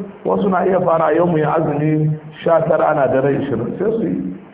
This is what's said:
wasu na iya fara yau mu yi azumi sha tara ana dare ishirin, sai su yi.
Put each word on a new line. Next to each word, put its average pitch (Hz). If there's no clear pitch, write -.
wasu 190
na 180
iya 185
fara 165
yau 175
mu 170
yi 151
azumi 151
sha 165
tara 156
ana 143
dare 135
ishirin, 135
sai 202
su 220
yi. -